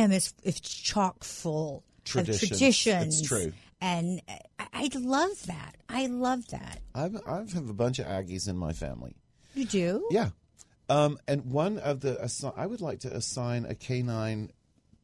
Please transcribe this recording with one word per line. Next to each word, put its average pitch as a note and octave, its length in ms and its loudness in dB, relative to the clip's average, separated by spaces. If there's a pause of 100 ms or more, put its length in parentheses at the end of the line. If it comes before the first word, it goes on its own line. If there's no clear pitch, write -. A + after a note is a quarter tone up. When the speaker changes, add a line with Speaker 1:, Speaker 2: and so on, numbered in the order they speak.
Speaker 1:
M G3 80 8
is, F#3+ 200 2 (120)
is - 160 -2
chock - 640 -2
full D#3 580 -4 (220)
Speaker 2:
Traditions. - 400 2
Speaker 1:
of G3 60 0
traditions. F#3+ 680 4
Speaker 2:
It's D#3 100 0
true. F#2 240 0 (280)
Speaker 1:
And F3 480 0
I, - 440 -14
I B3 220 -2
love C#4 520 2
that. - 300 -10 (120)
I C4 180 0
love B3 420 0
that. A#2+ 340 -10 (120)
Speaker 2:
I've, F3 220 -2 (100)
I D#3+ 120 -2
have F3 300 -4
a G#2 60 -4
bunch B2 240 2
of A#2+ 80 -4
Aggies F#2+ 400 -4
in F#2+ 100 0
my E2 160 0
family. B1+ 440 -6 (380)
Speaker 1:
You C#4 100 -2
do? G3 480 2
Speaker 2:
Yeah. G#3+ 160 4 (600)
Um, D3 380 6
and C#3 200 0
one D#3+ 320 0
of C#3+ 220 0
the C3+ 140 0
assi-, B2+ 420 -4
I C#3 100 -4
would A3+ 140 -6
like D#3+ 200 -4
to B2 120 -6
assign A#2+ 520 -2
a - 100 -4
canine, A2 800 -2 (520)